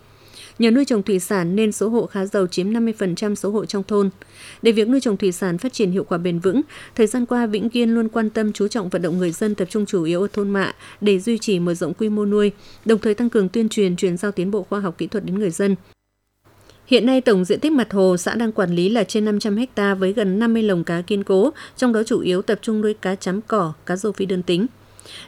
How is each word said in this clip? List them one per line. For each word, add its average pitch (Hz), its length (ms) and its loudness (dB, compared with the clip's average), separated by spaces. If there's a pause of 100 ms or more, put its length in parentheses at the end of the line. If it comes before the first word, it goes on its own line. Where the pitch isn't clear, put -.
(600)
Nhờ 233 120 4
nuôi 269 140 4
trồng 214 180 0
thủy 190 160 0
sản 180 360 -2
nên 214 160 2
số 202 180 -2
hộ 226 160 0
khá 190 200 -4
giàu, 196 220 0
chiếm 185 260 -2
năm 233 120 0
mươi 226 120 0
phần 180 180 -2
trăm 208 200 -2
số 196 160 -4
hộ 208 140 -2
trong 196 180 -4
thôn. 202 260 0 (520)
Để 226 100 4
việc 214 160 2
nuôi 254 140 4
trồng 214 160 0
thủy 190 140 0
sản 180 260 -2
phát 262 160 -4
triển 196 180 0
hiệu 185 120 0
quả 180 140 -2
bền 175 220 -2
vững, 190 220 2 (340)
thời 220 120 4
gian 240 180 -2
qua 240 200 0
Vĩnh 214 240 -2
Kiên 240 200 2
luôn 226 200 2
quan 220 200 0
tâm, 214 240 -2
chú - 140 -2
trọng 202 220 -4
vận 180 120 -2
động 175 160 0
người 180 140 0
dân 208 240 -2
tập 175 160 -2
trung 208 140 0
chủ 185 180 -2
yếu 170 180 0
ở 202 120 0
thôn 202 160 -2
Mạ 196 220 -2 (300)
để 202 180 2
duy 226 180 0
trì, 202 220 0
mở 175 140 0
rộng 170 200 -4
quy 220 160 -2
mô 208 160 -2
nuôi, 208 260 2 (340)
đồng 220 140 4
thời 214 140 0
tăng 240 160 0
cường 202 200 2
tuyên 226 200 0
truyền, 190 260 0
truyền 175 220 0
giao 208 140 -4
tiến 190 200 -4
bộ 196 180 -2
khoa 202 100 -4
học 185 180 -4
kỹ 165 100 -6
thuật 185 180 -6
đến 180 140 -4
người 202 120 0
dân. 196 240 0 (1120)
Hiện 226 180 4
nay, 262 160 4
tổng 196 240 4
diện 190 140 0
tích 311 120 0
mặt 254 220 0
hồ 190 240 4
xã - 180 -4
đang 226 160 -2
quản 180 240 0
lý 175 140 2
là 226 140 2
trên 214 220 0
năm 214 140 2
trăm 208 180 -2 (180)
ha 202 200 2
với 190 180 0
gần 202 260 0
năm 233 140 2
mươi 226 100 2
lồng 185 200 2
cá 170 180 -4
kiên 202 220 -2
cố, 202 280 2 (260)
trong 247 160 2
đó 214 100 2
chủ 220 160 0
yếu 180 220 0
tập 208 200 -2
trung 214 200 -2
nuôi 214 120 0
cá 190 220 -4
chấm 190 260 -4
cỏ, 185 320 -2 (120)
cá 175 100 -4
rô 202 160 -4
phi 196 140 -4
đơn 180 180 -2
tính. 180 220 0 (640)